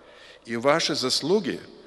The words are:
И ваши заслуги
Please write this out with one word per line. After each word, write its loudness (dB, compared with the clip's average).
И -6
ваши 2
заслуги 0